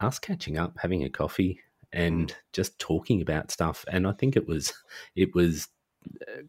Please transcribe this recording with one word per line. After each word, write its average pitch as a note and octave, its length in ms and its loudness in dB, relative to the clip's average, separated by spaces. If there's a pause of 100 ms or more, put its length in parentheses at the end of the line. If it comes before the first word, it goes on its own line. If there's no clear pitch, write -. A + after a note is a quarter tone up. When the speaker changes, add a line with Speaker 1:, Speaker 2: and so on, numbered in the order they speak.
Speaker 1:
us B2 180 0
catching E3+ 400 -4
up, F2 220 -2
having F2 240 0
a C2+ 60 -4
coffee F#2 500 0 (320)
and E2+ 360 2
Speaker 2:
Mm. - 60 -12 (180)
Speaker 1:
just - 260 -2
talking E2 440 0
about D#2 280 -2
stuff. - 400 -2
And F#2 160 2
I G2 60 2
think C3 240 2
it A2 100 2
was, D#2 280 -2 (420)
it F2+ 180 4
was, E2+ 340 4 (600)
uh, - 200 -12